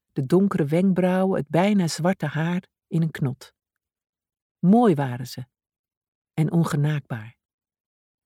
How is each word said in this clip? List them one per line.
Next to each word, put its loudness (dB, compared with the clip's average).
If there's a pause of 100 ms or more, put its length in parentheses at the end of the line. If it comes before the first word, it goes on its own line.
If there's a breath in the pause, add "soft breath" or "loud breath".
(120)
De -4
donkere 2
wenkbrauwen, 0
het -6
bijna 2
zwarte -2
haar -4 (200)
in -2
een -2
knot. -6 (1080)
Mooi 4
waren -6
ze -12 (880)
en 0
ongenaakbaar. -2 (880)